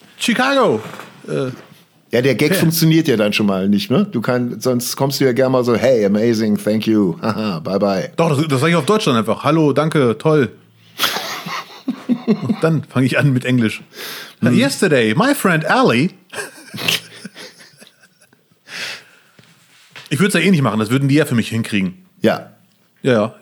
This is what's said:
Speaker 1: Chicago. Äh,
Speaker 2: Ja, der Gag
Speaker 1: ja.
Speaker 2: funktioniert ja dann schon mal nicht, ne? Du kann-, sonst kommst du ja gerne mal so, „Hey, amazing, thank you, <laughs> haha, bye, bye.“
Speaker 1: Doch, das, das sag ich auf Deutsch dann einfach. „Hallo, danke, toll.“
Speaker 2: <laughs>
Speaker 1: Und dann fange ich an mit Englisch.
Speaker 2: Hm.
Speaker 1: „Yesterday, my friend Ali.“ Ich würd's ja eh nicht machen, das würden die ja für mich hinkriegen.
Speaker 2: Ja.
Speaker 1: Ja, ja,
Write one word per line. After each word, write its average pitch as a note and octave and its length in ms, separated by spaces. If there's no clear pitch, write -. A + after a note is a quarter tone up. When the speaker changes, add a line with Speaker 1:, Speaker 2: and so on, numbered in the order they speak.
Speaker 1:
Chicago. B3 640
Äh, C#3+ 220
Speaker 2:
Ja, A#2+ 100
der C3 120
Gag D3 200
Speaker 1:
ja. - 40
Speaker 2:
funktioniert D#3+ 480
ja B2+ 100
dann G#2 160
schon G#2+ 140
mal F#2+ 220
nicht, G2+ 200
ne? F#3 220
Du B2+ 100
kann-, B2 400
sonst - 360
kommst C#3 240
du D3 40
ja C3 80
gerne C3 180
mal C3 140
so, A#2+ 120
„Hey, A2+ 280
amazing, G#2+ 540
thank G#2+ 300
you, G#2 300
<laughs> - 40
haha, G#2+ 380
bye, F#2 180
bye.“ G2 380
Speaker 1:
Doch, D#3+ 200
das, D#3+ 120
das C3+ 120
sag D#3 80
ich E3+ 60
auf D#3+ 120
Deutsch G#3+ 180
dann C#3+ 100
einfach. A2 300
„Hallo, D3+ 280
danke, C#3 460
toll.“ D3+ 380
Speaker 2:
<laughs> - 1700
Speaker 1:
Und - 360
dann D#3+ 220
fange C3 220
ich C3+ 120
an C3+ 140
mit B2 120
Englisch. B2 380
Speaker 2:
Hm. B2+ 160
Speaker 1:
„Yesterday, C#3+ 600
my C4 180
friend E3 320
Ali.“ F#3 440
Ich D3 100
würd's G3 160
ja - 60
eh E3+ 100
nicht E3 120
machen, G#2+ 180
das G#2+ 100
würden C3+ 180
die C3+ 60
ja D3+ 100
für B2+ 100
mich A2+ 140
hinkriegen. G#2 460
Speaker 2:
Ja. - 280
Speaker 1:
Ja, C3+ 100
ja, G#2+ 300